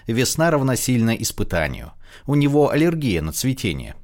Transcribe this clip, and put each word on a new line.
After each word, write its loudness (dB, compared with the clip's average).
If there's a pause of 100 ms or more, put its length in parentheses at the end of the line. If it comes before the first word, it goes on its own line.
весна 2
равносильна 2
испытанию. -4 (340)
У 0
него 4
аллергия 0
на -4
цветение. -4